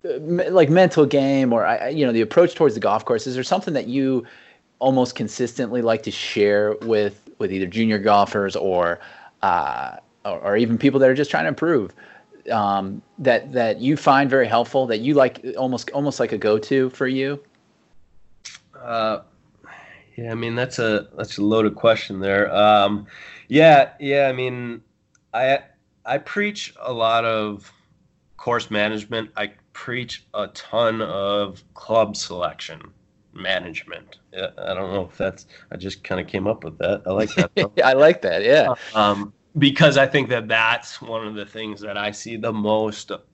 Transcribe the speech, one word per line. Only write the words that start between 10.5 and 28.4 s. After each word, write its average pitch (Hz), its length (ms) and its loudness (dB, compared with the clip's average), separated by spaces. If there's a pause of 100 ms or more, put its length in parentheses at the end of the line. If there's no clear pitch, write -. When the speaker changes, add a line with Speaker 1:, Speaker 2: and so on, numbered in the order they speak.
Speaker 1:
even 117 200 0
people 135 240 2
that 131 80 6
are 131 60 4
just 143 140 -2
trying - 140 -2
to 165 60 -2
improve, 139 440 -2 (580)
um, 98 500 -2 (180)
that, 127 320 0
that 113 300 -2
you 143 160 0
find 156 320 4
very 127 180 2
helpful, 120 400 0
that 110 120 -2
you 135 140 -2
like, 131 320 2 (120)
almost, 127 340 -4
almost 139 300 -4
like 117 100 0
a 110 60 -4
go-to 110 540 0
for 127 160 -4
you? 135 360 -4 (1400)
Speaker 2:
Uh, 113 400 -2 (960)
yeah, 117 160 -10
I 113 40 -6
mean, 117 200 -6
that's 123 240 -4
a, 107 280 0 (100)
that's - 200 -10
a 101 60 -2
loaded 107 320 2
question 110 440 0
there. 98 360 0
Um, 104 520 4 (400)
yeah, 147 520 8
yeah, 139 280 2
I 131 40 0
mean, 123 500 -6 (520)
I, 131 260 0 (460)
I 127 120 -2
preach - 640 -6
a 120 100 -8
lot 117 340 2
of 107 460 -4 (680)
course 120 340 -4